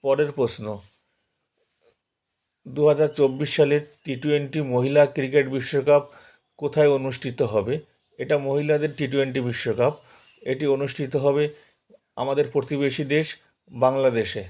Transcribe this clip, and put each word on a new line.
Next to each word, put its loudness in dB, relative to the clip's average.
পরের 2
প্রশ্ন, -2
দুহাজার 2
চব্বিশ 2
সালের 4
টি -6
টোয়েন্টি -2
মহিলা 4
ক্রিকেট 2
বিশ্বকাপ 2
কোথায় 4
অনুষ্ঠিত -6
হবে? 0
এটা 0
মহিলাদের 0
টি -2
টোয়েন্টি -2
বিশ্বকাপ, 0
এটি -4
অনুষ্ঠিত -6
হবে 2
আমাদের 0
প্রতিবেশী -2
দেশ 0
বাংলাদেশে। 0